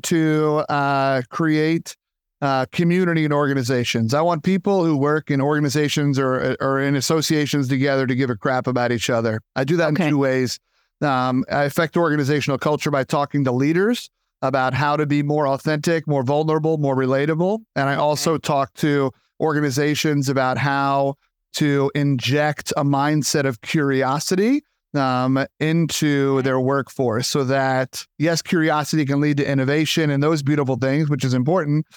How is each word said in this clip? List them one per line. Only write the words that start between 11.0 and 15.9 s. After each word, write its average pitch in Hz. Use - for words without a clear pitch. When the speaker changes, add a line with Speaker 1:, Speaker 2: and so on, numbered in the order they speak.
Speaker 1:
Um, 131
I 139
affect 147
organizational 147
culture 151
by 139
talking 143
to 127
leaders 165
about 131
how 147
to 151
be 147
more 147
authentic, 151